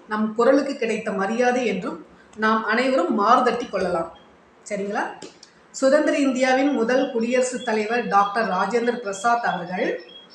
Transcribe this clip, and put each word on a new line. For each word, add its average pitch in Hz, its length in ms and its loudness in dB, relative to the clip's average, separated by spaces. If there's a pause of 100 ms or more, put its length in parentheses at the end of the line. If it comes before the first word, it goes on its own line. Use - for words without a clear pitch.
நம் 214 280 -2
குரலுக்கு 269 400 4
கிடைத்த 214 360 -4
மரியாதை 240 540 0
என்றும் 208 400 -6 (300)
நாம் 220 280 0
அனைவரும் 254 520 0
மாறுதட்டி 226 540 2
கொள்ளலாம். 175 480 -4 (520)
சரிங்களா? 202 320 -4 (680)
சுதந்திர 302 460 2
இந்தியாவின் 262 560 2
முதல் 247 380 2
குடியரசுத் 247 540 0
தலைவர் 220 420 -2
டாக்டர் 202 420 2
ராஜேந்திர 220 480 0
பிரசாத் 233 480 -2
அவர்கள் 180 580 -4 (320)